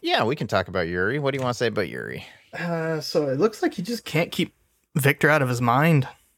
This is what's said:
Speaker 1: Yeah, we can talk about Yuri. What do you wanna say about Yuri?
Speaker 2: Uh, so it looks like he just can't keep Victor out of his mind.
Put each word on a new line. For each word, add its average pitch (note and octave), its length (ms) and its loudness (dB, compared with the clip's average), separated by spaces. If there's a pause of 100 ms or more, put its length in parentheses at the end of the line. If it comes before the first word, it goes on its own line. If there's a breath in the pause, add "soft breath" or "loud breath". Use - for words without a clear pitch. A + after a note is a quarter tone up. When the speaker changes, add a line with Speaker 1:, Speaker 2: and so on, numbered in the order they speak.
Speaker 1:
Yeah, E4 220 2
we A#2+ 100 0
can - 120 -4
talk F#2+ 220 0
about F2+ 200 -2
Yuri. F#2 300 -2
What C3+ 140 -2
do C#3 60 -4
you C3 40 -4
wanna B2 100 0
say A#2+ 140 -2
about G#2 240 -2
Yuri? A#1+ 340 -8 (340 loud breath)
Speaker 2:
Uh, E3 420 -4
so D3 280 -2
it C3+ 100 0
looks G#3+ 240 0
like F4 120 0
he F#3+ 80 -6
just A3+ 240 -6
can't E3+ 260 -2
keep - 220 -2 (420)
Victor C#3+ 320 4
out D3+ 140 4
of B2+ 80 0
his A#2+ 100 -2
mind. C3 480 4 (300)